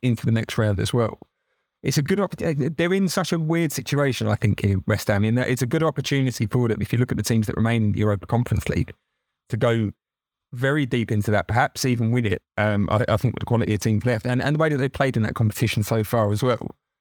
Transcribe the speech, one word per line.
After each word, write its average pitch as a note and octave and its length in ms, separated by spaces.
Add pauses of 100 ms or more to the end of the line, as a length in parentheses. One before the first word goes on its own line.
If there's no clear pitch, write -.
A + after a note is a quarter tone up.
into B2 240
the A2+ 80
next A2 240
round G#2+ 200
as G#2+ 160
well. A#2+ 260 (640)
It's - 140
a D3 60
good G3 160
opp-, F#3 240
uh, E3 100 (220)
they're F3 180
in G3 140
such F3 240
a E3+ 80
weird E3 320
situation, C#3 560
I G#2+ 80
think, G#2 240
here, G2 260
West G#2 220
Ham, G2+ 160
in A2 120
that B2 120
it's B2+ 140
a C3 40
good D#3 180
opportunity C3+ 640
for B2 200
them. G#2+ 140
If - 100
you A#2 80
look B2 140
at A2 40
the G#2 60
teams A2 240
that - 80
remain A2+ 300
in G#2 80
the G2 60
Europa G#2 280
Conference - 400
League, - 260 (540)
to - 80
go A2+ 360 (600)
very C3+ 320
deep A#2+ 280
into G#2+ 180
that, G2+ 180
perhaps B2 380
even A#2 240
win A#2+ 160
it. F#2+ 160 (160)
Um, G#2 340
I, - 160
I G#2+ 100
think - 180
with - 60
the - 40
quality A2+ 300
of G2+ 60
teams G#2+ 220
left B2 220
and, B2 160
and C#3+ 140
the D3+ 40
way D#3+ 100
that D3 80
they've C3+ 140
played C3+ 240
in A2+ 60
that G#2 140
competition A2 480
so A2+ 200
far G#2+ 280
as G#2 100
well. B2 300 (300)